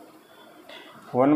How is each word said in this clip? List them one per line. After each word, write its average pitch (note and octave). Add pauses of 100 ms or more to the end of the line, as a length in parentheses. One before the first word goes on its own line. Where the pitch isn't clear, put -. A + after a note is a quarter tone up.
(1160)
one C3+